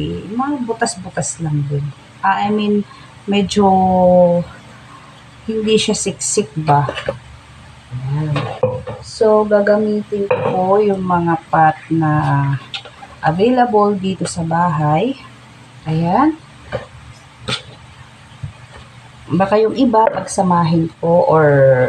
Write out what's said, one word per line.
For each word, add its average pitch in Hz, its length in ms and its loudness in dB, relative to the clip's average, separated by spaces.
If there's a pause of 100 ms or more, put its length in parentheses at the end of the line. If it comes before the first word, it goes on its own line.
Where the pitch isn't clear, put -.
(320)
mga 262 320 -4
butas-butas 185 800 -6
lang 151 240 -2
din. 143 160 -4 (400)
Ah, 196 240 0
I - 0 -
mean, 208 400 0 (400)
medyo 202 400 2 (1800)
hindi 220 320 0
siya 214 160 2
siksik - 640 -4
ba? 143 320 0 (1040)
Ayan. 143 400 -4 (720)
So, 214 400 2
gagamitin 208 880 0
ko - 40 0 (120)
po 185 160 -2 (160)
yung 196 240 0
mga 170 320 0 (160)
pot 160 240 2 (160)
na 160 220 0 (1040)
available 208 800 2
dito 190 240 -4
sa 165 240 -6
bahay. 165 720 0 (640)
Ayan. 180 560 0 (3000)
Baka 196 320 0
yung 220 160 0
iba, 220 320 4
pagsamahin 170 800 0 (160)
ko 170 240 2
or 156 180 4 (440)